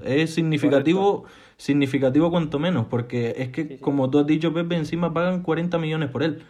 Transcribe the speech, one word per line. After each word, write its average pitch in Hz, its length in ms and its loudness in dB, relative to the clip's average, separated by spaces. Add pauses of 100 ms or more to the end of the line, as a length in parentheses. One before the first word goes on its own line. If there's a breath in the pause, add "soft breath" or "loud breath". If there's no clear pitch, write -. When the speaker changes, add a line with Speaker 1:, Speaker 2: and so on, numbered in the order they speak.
Speaker 1:
Es 156 300 0
significativo, 160 880 2
Speaker 2:
Correcto. - 180 -20 (160)
Speaker 1:
significativo 139 720 2
cuanto 160 300 0
menos, 156 260 0
porque 120 520 -2
es 127 100 -4
que, 160 140 -6
Speaker 2:
Sí, 147 80 -6
sí. 135 80 -14
Speaker 1:
como 139 300 0
tú 147 120 4
has 143 80 4
dicho, 156 260 2
Pepe, 170 220 -2
encima 165 360 -2
pagan 175 300 -2
cuarenta 170 360 -2
millones 156 320 -2
por 123 120 -4
él. 160 280 -4